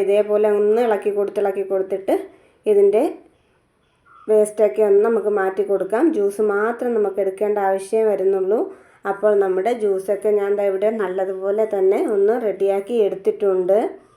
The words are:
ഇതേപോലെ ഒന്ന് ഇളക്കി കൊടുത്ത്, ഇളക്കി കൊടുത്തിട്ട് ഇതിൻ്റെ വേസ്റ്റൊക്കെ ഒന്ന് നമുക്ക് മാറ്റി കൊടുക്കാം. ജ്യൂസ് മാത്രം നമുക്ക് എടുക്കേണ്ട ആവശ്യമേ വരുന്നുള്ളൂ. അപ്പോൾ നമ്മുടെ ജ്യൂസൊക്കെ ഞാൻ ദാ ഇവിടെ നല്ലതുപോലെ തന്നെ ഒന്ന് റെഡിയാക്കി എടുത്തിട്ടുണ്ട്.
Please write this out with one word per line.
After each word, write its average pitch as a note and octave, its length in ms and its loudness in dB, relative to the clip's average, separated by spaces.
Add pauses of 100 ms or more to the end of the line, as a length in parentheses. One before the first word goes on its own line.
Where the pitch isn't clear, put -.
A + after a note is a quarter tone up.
ഇതേപോലെ G#3 440 2 (120)
ഒന്ന് G#3+ 280 2
ഇളക്കി G#3 300 -2
കൊടുത്ത്, G3+ 260 -2
ഇളക്കി G3 280 -2
കൊടുത്തിട്ട് F#3+ 420 -2 (580)
ഇതിൻ്റെ G3+ 300 4 (1300)
വേസ്റ്റൊക്കെ G#3+ 600 2
ഒന്ന് G3+ 180 6
നമുക്ക് G#3 320 0
മാറ്റി F#3+ 300 -2
കൊടുക്കാം. G3 340 -2 (120)
ജ്യൂസ് G3+ 280 -2 (100)
മാത്രം A#3 440 -2
നമുക്ക് G3 260 -2
എടുക്കേണ്ട G#3 340 -2 (120)
ആവശ്യമേ G3 420 -2
വരുന്നുള്ളൂ. F#3+ 480 0 (520)
അപ്പോൾ G3 200 0 (120)
നമ്മുടെ F#3+ 280 -2 (120)
ജ്യൂസൊക്കെ G3+ 560 -2
ഞാൻ G3+ 200 -2
ദാ G3+ 120 0
ഇവിടെ G3 200 0 (120)
നല്ലതുപോലെ F#3+ 600 -2 (120)
തന്നെ G3 260 2 (140)
ഒന്ന് G3+ 180 2 (140)
റെഡിയാക്കി G3 500 -2 (100)
എടുത്തിട്ടുണ്ട്. F#3+ 720 0 (400)